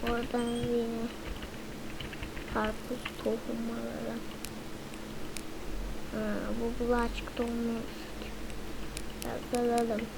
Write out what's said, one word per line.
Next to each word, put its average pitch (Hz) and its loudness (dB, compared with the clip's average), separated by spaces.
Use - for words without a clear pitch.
Oradan 240 4
yine 233 4
karpuz 220 2
tohumları. 226 0
Ha, 220 0
bu 233 2
bulaşık 240 4
tohumu. 233 2
Yazalım. 233 4